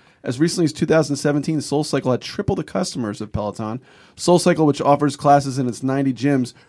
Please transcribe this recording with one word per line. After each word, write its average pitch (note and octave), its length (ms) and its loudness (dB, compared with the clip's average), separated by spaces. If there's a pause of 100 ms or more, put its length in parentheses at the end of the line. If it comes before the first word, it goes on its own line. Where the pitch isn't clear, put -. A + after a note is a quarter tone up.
(220)
As B2 180 -6
recently E3+ 240 2
as D3+ 80 0
two - 140 -4
thousand D3 300 2
seventeen, D3 420 -2
SoulCycle C#3 520 -2
had A#2+ 120 0
tripled - 360 -4
the D#3+ 60 -4
customers C3+ 560 -6
of G#2+ 100 -10
Peloton. G#2+ 520 -6 (340)
SoulCycle, E3+ 480 4
which C#3+ 160 2
offers C#3+ 360 2
classes C#3 420 2
in B2+ 100 -2
its A#2 140 -8
ninety C3+ 320 0
gyms, B2+ 400 0 (140)